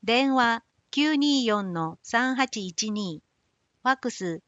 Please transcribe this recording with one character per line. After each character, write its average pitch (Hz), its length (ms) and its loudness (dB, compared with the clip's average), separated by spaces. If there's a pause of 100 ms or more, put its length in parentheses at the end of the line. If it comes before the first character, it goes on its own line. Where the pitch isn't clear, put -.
電 254 300 2
話、 233 300 2 (260)
九 302 260 2
二 285 280 2
四 208 280 0
の 165 300 -4
三 254 340 0
八 247 300 -4
一 196 240 -4
二。 196 320 -6 (600)
フ 254 60 0
ァ 262 40 4
ッ 262 40 2
ク 254 140 -6
ス 175 380 -6